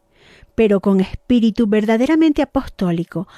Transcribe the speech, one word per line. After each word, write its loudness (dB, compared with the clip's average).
pero 2
con 0
espíritu 0
verdaderamente 0
apostólico -4